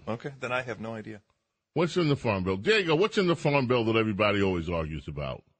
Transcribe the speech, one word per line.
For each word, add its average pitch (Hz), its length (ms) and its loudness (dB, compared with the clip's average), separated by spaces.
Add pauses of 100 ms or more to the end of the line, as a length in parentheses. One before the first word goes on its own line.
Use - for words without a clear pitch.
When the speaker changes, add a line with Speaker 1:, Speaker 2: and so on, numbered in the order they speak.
Speaker 1:
Okay, 120 320 -6
then 123 140 -6
I 127 100 -2
have 117 180 -8
no 113 140 -8
idea. 107 260 -12 (540)
Speaker 2:
What's 160 220 0
in 170 120 2
the 139 80 4
farm 98 280 0
bill? 95 140 0
Diego, 175 360 2
what's 202 240 2
in 190 80 4
the 170 80 4
farm 139 320 0
bill 120 200 2
that 113 100 2
everybody 104 460 2
always 90 260 0
argues 80 400 -4
about? 69 340 -8 (180)